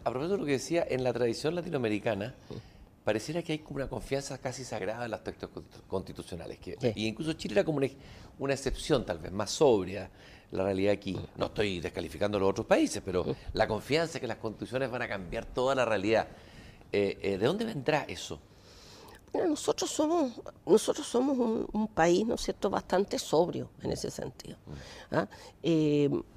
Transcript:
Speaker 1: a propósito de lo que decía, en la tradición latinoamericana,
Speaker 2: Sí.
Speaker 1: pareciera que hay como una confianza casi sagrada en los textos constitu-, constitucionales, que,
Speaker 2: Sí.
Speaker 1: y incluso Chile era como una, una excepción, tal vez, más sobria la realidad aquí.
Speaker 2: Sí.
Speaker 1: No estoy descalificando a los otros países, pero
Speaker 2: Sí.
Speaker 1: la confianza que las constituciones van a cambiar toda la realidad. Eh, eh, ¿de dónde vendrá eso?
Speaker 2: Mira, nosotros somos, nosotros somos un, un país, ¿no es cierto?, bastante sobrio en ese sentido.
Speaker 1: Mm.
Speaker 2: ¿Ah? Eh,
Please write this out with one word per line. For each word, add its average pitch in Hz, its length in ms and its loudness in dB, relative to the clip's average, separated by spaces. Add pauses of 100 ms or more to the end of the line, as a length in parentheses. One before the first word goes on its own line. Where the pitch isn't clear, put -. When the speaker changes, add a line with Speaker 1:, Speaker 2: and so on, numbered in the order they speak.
Speaker 1:
a 127 40 2
propósito 143 260 0
de 190 40 -2
lo - 60 -4
que 143 80 0
decía, 160 360 0
en 127 140 0
la 127 80 2
tradición 120 440 0
latinoamericana, 117 800 0 (140)
Speaker 2:
Sí. - 60 -10 (500)
Speaker 1:
pareciera 131 360 0
que 156 120 -4
hay 151 60 -4
como 143 180 -10
una 131 120 -4
confianza 135 480 -4
casi 127 260 -8
sagrada 113 420 -4
en 113 60 -6
los - 120 -6
textos - 260 -8
constitu-, - 380 -16
constitucionales, - 720 -6
que, - 200 -12
Speaker 2:
Sí. 123 160 2
Speaker 1:
y 107 120 -2
incluso 156 260 -4
Chile - 200 -6
era 202 100 6
como 151 140 0
una, 135 100 4 (500)
una 139 160 0
excepción, - 520 0
tal 87 140 -4
vez, 85 120 -10
más 101 180 -4
sobria 98 640 4 (400)
la 92 140 0
realidad 98 280 4
aquí. 101 200 -2
Speaker 2:
Sí. 98 120 -4 (120)
Speaker 1:
No - 100 0
estoy 101 320 -2
descalificando 87 580 -2
a 95 40 2
los 95 80 6
otros 107 180 0
países, 254 360 4
pero 90 200 0
Speaker 2:
Sí. - 80 0 (220)
Speaker 1:
la 110 140 4
confianza 131 520 0
que 123 80 -4
las 110 100 -6
constituciones 113 540 -4
van 120 120 -4
a 110 40 -2
cambiar 98 380 -6
toda 131 280 2
la 127 120 4
realidad. 107 420 4 (640)
Eh, 101 300 2
eh, 95 160 0
¿de 101 80 2
dónde 180 200 2
vendrá 143 440 0
eso? 82 300 -10 (960)
Speaker 2:
Mira, 392 140 2
nosotros - 420 0
somos, 302 440 2 (320)
nosotros 220 420 4
somos 262 300 2
un, 233 340 0
un 214 160 0
país, 175 400 4
¿no - 80 0
es - 60 -6
cierto?, - 280 -2
bastante 196 480 0
sobrio 151 520 0 (120)
en 127 120 -2
ese - 180 -4
sentido. - 460 -10 (100)
Speaker 1:
Mm. - 480 -10
Speaker 2:
¿Ah? 170 140 2 (340)
Eh, 147 460 4 (280)